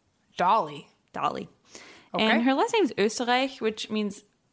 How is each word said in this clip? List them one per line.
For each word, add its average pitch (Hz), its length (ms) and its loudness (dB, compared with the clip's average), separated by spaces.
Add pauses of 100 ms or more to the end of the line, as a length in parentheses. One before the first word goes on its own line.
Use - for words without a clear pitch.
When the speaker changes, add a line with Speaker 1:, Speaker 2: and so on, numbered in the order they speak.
(360)
Speaker 1:
Dolly? 175 520 0 (240)
Speaker 2:
Dolly. - 360 -6 (680)
Speaker 1:
Okay. 185 100 2
Speaker 2:
And 226 180 4
her 269 120 4
last 415 180 0
name's 381 200 2
Österreich, 247 680 0
which 214 300 -4
means, 208 340 -4 (280)